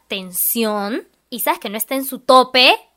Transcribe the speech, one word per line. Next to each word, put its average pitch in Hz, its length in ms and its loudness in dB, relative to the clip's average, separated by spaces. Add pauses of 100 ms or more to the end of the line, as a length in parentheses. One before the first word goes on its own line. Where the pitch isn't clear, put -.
tensión, 208 1000 -4 (220)
y 233 100 -10
sabes 349 180 -2
que 214 120 -10
no 208 60 -8
está 226 200 -6
en 269 80 -4
su 262 160 -10
tope 262 560 4 (200)